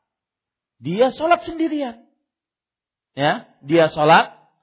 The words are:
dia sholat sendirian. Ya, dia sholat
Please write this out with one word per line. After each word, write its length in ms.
dia 320
sholat 320
sendirian. 580
Ya, 320
dia 240
sholat 480